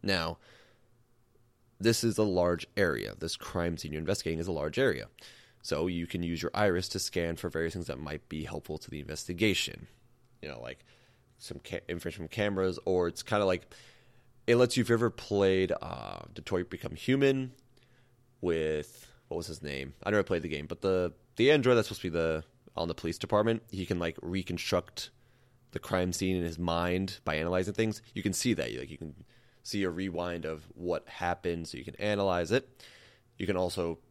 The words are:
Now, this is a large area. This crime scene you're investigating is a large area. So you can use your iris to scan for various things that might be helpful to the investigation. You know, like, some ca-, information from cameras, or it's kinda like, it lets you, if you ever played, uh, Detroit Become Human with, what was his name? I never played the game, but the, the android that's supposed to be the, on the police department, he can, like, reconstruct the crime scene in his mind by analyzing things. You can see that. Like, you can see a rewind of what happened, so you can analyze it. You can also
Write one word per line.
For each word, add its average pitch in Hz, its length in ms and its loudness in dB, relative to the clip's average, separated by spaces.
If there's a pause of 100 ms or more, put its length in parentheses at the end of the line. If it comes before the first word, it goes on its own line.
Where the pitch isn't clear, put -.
Now, 82 360 0 (1400)
this 113 240 4
is 107 140 2
a 107 60 6
large 87 420 2 (100)
area. 58 420 0
This - 180 -6
crime 85 400 -2
scene 73 160 -8
you're 78 80 -4
investigating 82 380 -2
is 85 80 -4
a 92 60 -2
large 78 260 -2
area. 85 300 2 (540)
So 80 260 0
you 85 180 -2
can 85 160 -4
use 85 180 -2
your 85 140 -4
iris 92 360 2
to 95 100 -4
scan 85 340 -2
for 85 140 -6
various 82 260 -2
things 87 140 -6
that 67 100 -6
might 76 300 -10
be 78 160 -6
helpful 78 340 -8
to - 120 -14
the 73 100 -8
investigation. 85 880 0 (520)
You 76 100 -10
know, 58 100 -12
like, 60 240 -12 (540)
some - 260 -12
ca-, - 240 -6
information 85 340 -6
from 80 60 -8
cameras, 95 560 0
or 90 240 2
it's - 160 -8
kinda 104 200 2
like, 92 300 0 (720)
it 120 100 6
lets 123 200 6
you, 127 60 4
if 104 60 0
you 120 60 8
ever 113 160 4
played, 95 640 4 (100)
uh, 50 380 -8 (120)
Detroit 90 380 -4
Become - 260 -8
Human 135 560 4 (880)
with, 78 680 -2 (220)
what 80 80 -6
was 85 100 -6
his 78 160 -10
name? 69 300 -6 (100)
I 101 80 -2
never 104 120 4
played 90 180 2
the 76 80 -6
game, 73 180 -4
but - 140 -8
the, 90 320 2 (240)
the 127 140 6
android 127 260 6
that's 107 120 4
supposed - 120 -10
to 90 100 -2
be 80 60 -2
the, 80 280 2 (300)
on 82 140 0
the 82 60 -2
police - 240 -4
department, 110 520 2
he 95 140 -4
can, 90 140 0
like, 82 240 0
reconstruct 90 880 -2 (640)
the 90 60 -6
crime 90 360 0
scene 92 220 0
in 87 80 0
his 82 140 -4
mind 87 680 0
by 78 100 0
analyzing 90 400 0
things. 110 260 0 (140)
You 104 80 -6
can 101 100 0
see 117 220 2
that. 60 200 -2
Like, 62 160 -8
you 76 60 -14
can 78 280 -14 (400)
see 101 180 -2
a 92 80 2
rewind 87 560 -4
of 78 280 -6
what 87 340 -4
happened, 87 600 -2
so - 80 -10
you 64 80 -10
can - 120 -12
analyze 98 560 2
it. 131 140 2 (680)
You 92 100 -4
can 92 120 2
also 87 400 0 (120)